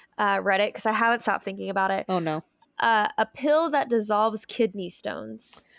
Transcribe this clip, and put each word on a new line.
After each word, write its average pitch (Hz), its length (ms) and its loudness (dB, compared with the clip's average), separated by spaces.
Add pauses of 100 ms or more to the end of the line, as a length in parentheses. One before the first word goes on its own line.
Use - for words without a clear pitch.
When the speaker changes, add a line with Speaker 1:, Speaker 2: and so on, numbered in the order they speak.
(180)
Speaker 1:
uh, 202 200 2
Reddit 196 360 2
'cause - 120 -8
I 220 80 4
haven't 233 280 2
stopped - 220 0
thinking 196 260 -8
about 190 220 0
it. 196 180 -2
Speaker 2:
Oh, 185 100 0
no. 156 240 -2 (360)
Speaker 1:
Uh, 220 380 4
a 220 80 2
pill 302 460 2
that 277 180 0
dissolves 214 560 0
kidney 196 440 -4
stones. - 760 -10 (120)